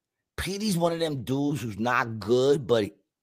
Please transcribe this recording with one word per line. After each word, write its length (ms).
Petey's 400
one 160
of 60
them 240
dudes 380
who's 160
not 400
good, 480
but, 260